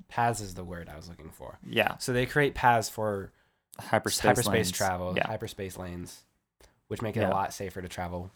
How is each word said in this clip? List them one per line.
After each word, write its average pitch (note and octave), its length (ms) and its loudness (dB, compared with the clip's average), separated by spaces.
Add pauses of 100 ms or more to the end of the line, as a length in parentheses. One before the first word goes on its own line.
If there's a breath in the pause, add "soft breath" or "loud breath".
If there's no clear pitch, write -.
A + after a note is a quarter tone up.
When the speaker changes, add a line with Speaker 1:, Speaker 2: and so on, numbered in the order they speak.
Speaker 1:
Paths A#2 320 2
is F#2 140 -10
the F#2 100 -10
word E2+ 240 -12
I D2+ 80 -16
was E2 100 -16
looking D#2+ 240 -16
for. - 340 -16
Speaker 2:
Yeah. A2+ 320 2
Speaker 1:
So - 140 -4
they B2 140 2
create C#3+ 300 2
paths A#2 340 6
for G#2 420 -4 (480)
Speaker 2:
Hyperspace - 460 0
Speaker 1:
hyperspace A2 280 6
Speaker 2:
lanes. F2+ 180 4
Speaker 1:
travel, F2+ 440 0
Speaker 2:
Yeah. - 120 4
Speaker 1:
hyperspace G2+ 500 -8
lanes, F2+ 480 -10 (640 soft breath)
which G#2+ 120 -4
make G#2+ 140 -2
it A2+ 60 2
Speaker 2:
Yeah. G2 80 4
Speaker 1:
a - 20 4
lot G2 220 0
safer F#2+ 280 -8
to F2+ 60 -6
travel. F2+ 480 -6